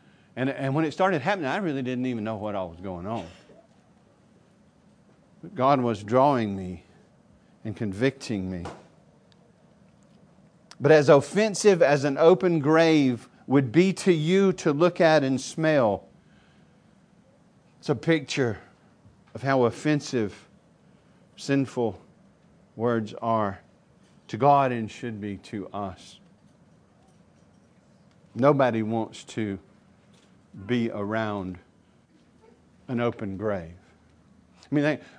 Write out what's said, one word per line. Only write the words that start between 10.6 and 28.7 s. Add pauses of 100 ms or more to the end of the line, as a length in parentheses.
But
as
offensive
as
an
open
grave (200)
would
be
to
you
to
look
at
and
smell, (1800)
it's
a
picture (760)
of
how
offensive, (880)
sinful (760)
words
are (720)
to
God
and
should
be
to
us. (2250)
Nobody